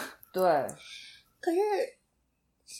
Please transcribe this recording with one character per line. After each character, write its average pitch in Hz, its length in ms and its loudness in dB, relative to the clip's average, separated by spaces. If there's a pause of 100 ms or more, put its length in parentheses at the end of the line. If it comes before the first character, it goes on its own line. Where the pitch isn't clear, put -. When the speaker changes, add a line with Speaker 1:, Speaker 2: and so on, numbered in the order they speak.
(300)
Speaker 1:
对。 165 360 4 (720)
Speaker 2:
可 - 100 -2
是 339 80 2 (1200)